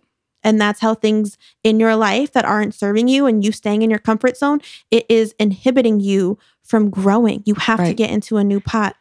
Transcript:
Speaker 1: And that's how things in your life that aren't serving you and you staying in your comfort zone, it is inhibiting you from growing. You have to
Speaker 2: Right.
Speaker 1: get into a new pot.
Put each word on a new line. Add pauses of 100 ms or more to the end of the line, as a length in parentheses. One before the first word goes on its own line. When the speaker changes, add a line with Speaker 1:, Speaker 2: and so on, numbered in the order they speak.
(420)
Speaker 1:
And
that's
how
things (260)
in
your
life
that
aren't
serving
you
and
you
staying
in
your
comfort
zone, (280)
it
is
inhibiting
you (240)
from
growing.
You
have
to
Speaker 2:
Right.
Speaker 1:
get
into
a
new
pot.